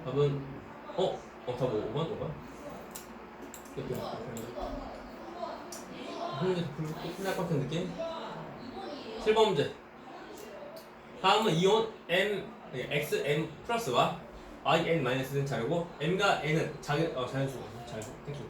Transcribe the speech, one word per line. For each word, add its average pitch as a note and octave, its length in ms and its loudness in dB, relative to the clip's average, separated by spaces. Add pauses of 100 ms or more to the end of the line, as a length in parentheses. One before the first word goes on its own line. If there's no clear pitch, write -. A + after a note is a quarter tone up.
답은, C#3 380 4 (540)
어? - 240 2 (260)
어, B2 120 -4
답 C#3 80 2
오 - 280 0
번? D#3 180 0
오 - 60 -4
번? - 140 -4 (1400)
이렇게, D3 180 -4
이렇게 F#3+ 120 -4
하면 A#3 300 -6
돼. A3+ 60 -6 (1800)
한 D3 280 0
문제 F3 160 2
더 - 120 -2
풀고 D#3+ 420 -4
끝날 F#3+ 180 0
것 F3 80 0
같은 D#3 180 2
느낌? E3 300 -2 (1300)
칠 A3 120 6
번 A3 120 10
문제. D#3 260 4 (1500)
다음은 G#3 320 6
이온 G3+ 380 6 (160)
M, F#3+ 380 4 (300)
예, B2+ 160 -2
엑스 D3 340 2
엠 D3+ 240 2 (160)
플러스와 C#3 540 4 (440)
아이 D#3 240 6
엔 - 160 4
마이너스는 C3+ 420 2
자료고 C#3+ 420 2 (120)
M과 F#3+ 440 4
N은 D#3 380 2
자기, - 240 2 (100)
어, B2+ 100 0
자연수고. C3+ 380 -2 (240)
자연수. A2+ 240 -6 (140)
땡큐. C#3+ 140 -6 (100)